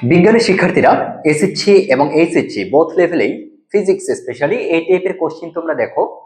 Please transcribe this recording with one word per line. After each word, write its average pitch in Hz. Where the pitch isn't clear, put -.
বিজ্ঞানের 214
শিক্ষার্থীরা, 175
এসএসসি -
এবং 139
এইচএসসি 127
both 165
লেভেলেই 165
ফিজিক্স 190
specially 143
এই 165
টাইপের 180
কোশ্চেন 165
তোমরা 165
দেখো 147